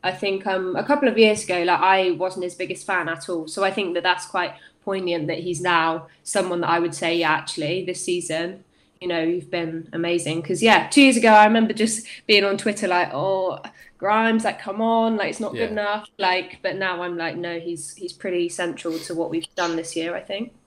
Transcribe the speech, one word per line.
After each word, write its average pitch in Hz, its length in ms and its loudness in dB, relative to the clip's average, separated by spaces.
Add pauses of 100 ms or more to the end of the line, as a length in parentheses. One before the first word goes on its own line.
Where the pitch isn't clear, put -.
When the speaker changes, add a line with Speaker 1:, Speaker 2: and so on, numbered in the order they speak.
Speaker 1:
I 185 80 0
think, 196 360 -4
um, 190 300 -2
a 214 80 -2
couple 285 240 2
of 214 80 2
years 214 280 4
ago, 180 180 -2
like, 175 180 2
I 190 300 4
wasn't 175 340 -4
his 180 120 -10
biggest 156 280 -8
fan 180 240 -2
at 160 220 -8
all, 165 160 -6
so 190 160 -6
I 190 80 2
think 185 240 -4
that 175 80 -2
that's 180 240 0
quite 175 280 -4 (300)
poignant 175 440 -4
that 165 100 -4
he's 170 220 -6
now 165 480 0 (160)
someone 180 380 -2
that 160 80 -2
I 170 100 2
would 170 160 -2
say, 170 200 -2
"Yeah, 165 160 2
actually, 156 520 -4
this 180 200 -8
season, 175 600 -4 (360)
you 180 80 -8
know, 170 140 -2
you've 170 280 -2
been 165 440 -6
amazing." 165 480 -2
'Cause, 156 200 -2
yeah, 214 260 6
two 285 140 6
years 262 140 8
ago, 226 140 6
I 214 140 12
remember 220 280 4
just - 340 -2 (200)
being 202 180 6
on 202 140 0
Twitter 208 300 -2
like, 180 260 2
"Oh, 185 440 -2 (400)
Grimes, 220 460 2
like, 202 140 -2
come 202 220 -8
on, 226 380 2
like, 196 120 -2
it's - 100 -10
not 214 120 -6
good - 80 -6
Speaker 2:
Yeah. 220 80 0
Speaker 1:
enough." 208 400 -4 (100)
Like, 185 440 -2
but 185 140 -4
now 180 260 -4
I'm 175 160 -6
like, 165 180 -6
"No, 170 220 -6
he's, 165 380 -10
he's 175 180 -12
pretty 175 340 -2
central 170 520 -6
to 170 140 -10
what 165 160 -4
we've 165 240 -4
done 170 220 -2
this 165 200 -8
year, 165 180 -4
I 185 60 -8
think." 214 320 -10 (140)